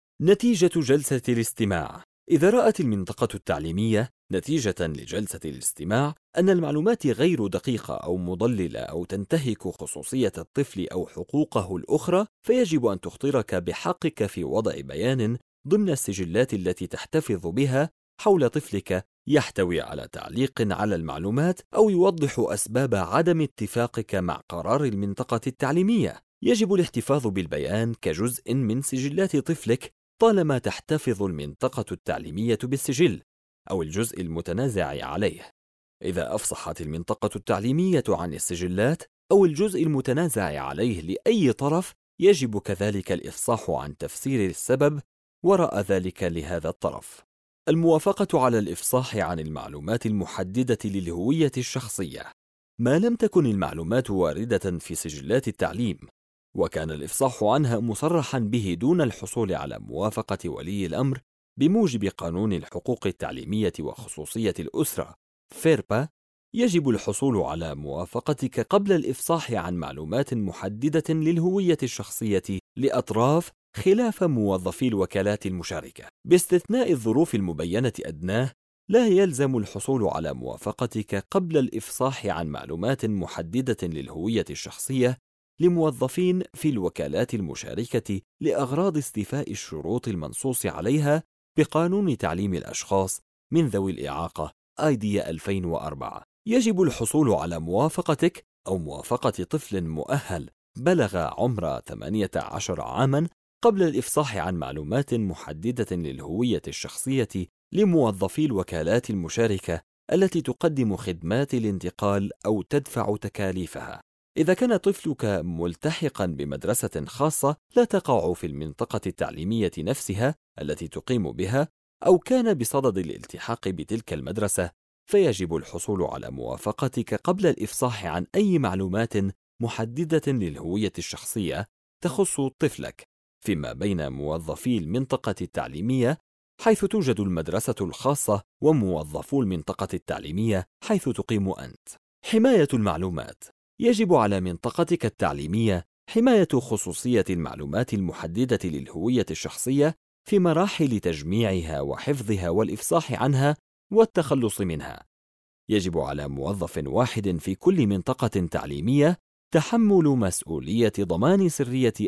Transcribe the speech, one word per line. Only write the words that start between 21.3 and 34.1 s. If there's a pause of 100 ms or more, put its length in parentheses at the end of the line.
أو
يوضح
أسباب
عدم
اتفاقك
مع
قرار
المنطقة
التعليمية. (220)
يجب
الاحتفاظ
بالبيان
كجزء
من
سجلات
طفلك (280)
طالما
تحتفظ
المنطقة
التعليمية
بالسجل (480)
أو
الجزء